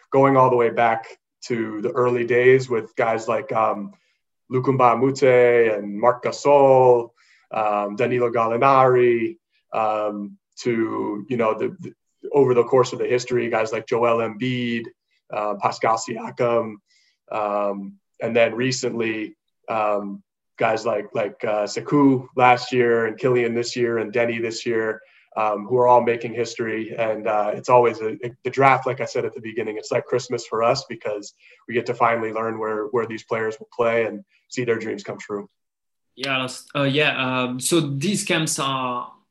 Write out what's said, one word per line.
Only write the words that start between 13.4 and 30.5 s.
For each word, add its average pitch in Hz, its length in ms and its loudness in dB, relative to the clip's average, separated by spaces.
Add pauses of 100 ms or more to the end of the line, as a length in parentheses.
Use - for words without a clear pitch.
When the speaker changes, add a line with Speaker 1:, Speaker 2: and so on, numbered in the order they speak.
Speaker 1:
guys 110 220 -2
like 110 140 -6
Joel 117 420 0
Embiid, 117 580 -4 (460)
uh, 107 300 -4
Pascal 117 360 0
Siakam, 117 800 -4 (560)
um, 101 680 -4 (240)
and 117 140 -4
then 113 200 4
recently, 117 800 -4 (340)
um, 104 540 -4 (340)
guys 110 280 0
like, 104 280 -4
like, 104 300 -4
uh, 107 220 -2
Sekou 139 720 2
last 123 360 4
year 120 340 2
and 107 140 -6
Killian 120 340 0
this 117 220 -4
year 117 240 -2
and 104 120 -6
Denny 117 280 -2
this 113 260 -6
year, 110 360 -2 (340)
um, 104 320 -2
who 123 100 0
are 123 100 4
all 123 140 8
making 117 320 -2
history. 113 640 -6
And, 110 300 -2
uh, 104 260 0
it's - 160 -10
always 123 300 6
a, 110 140 -4 (120)
a, 123 60 -8 (120)
the 127 60 -4
draft, 131 380 2
like 120 140 -4
I 117 40 -4
said 117 200 -4
at 107 100 -8
the 113 60 -14
beginning, 110 360 -6
it's - 140 -10
like 123 140 -2
Christmas - 420 -4
for 110 160 -2